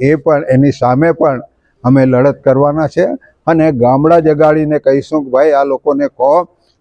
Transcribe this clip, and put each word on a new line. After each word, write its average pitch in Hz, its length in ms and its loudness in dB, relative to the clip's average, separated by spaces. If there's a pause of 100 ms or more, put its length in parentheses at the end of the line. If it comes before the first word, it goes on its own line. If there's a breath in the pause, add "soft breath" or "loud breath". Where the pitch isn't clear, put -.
એ 139 140 0
પણ, 151 300 -2
એની 135 260 2
સામે 131 420 0
પણ 139 300 -4 (420)
અમે 135 200 2
લડત 131 400 0
કરવાના 147 420 0
છે 165 180 -2 (420 soft breath)
અને 160 260 0
ગામડા 139 460 2
જગાડીને 151 600 0
કહીશું 139 460 -2
કે, 131 60 -14
"ભાઈ, 139 200 2
આ 139 140 0
લોકોને 139 420 -2
કહો 143 380 -2 (360)